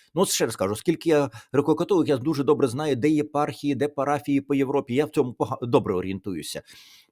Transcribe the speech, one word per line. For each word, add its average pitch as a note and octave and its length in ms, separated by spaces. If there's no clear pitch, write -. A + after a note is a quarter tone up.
Ну, F3 60
от F#3+ 80
ще - 160
раз A2+ 100
кажу, G2 180
оскільки D#3+ 360
я D3 200
греко-католик, D#3 540
я C#3 100
дуже C#3 260
добре C3+ 240
знаю, C#3 280
де B2 140
єпархії, D3 640
де C3+ 120
парафії C#3+ 540
по C#3+ 220
Європі. B2+ 320
Я D3 100
в D3 40
цьому C#3 240
пога-, - 340
добре G#2+ 280
орієнтуюся. F#2 640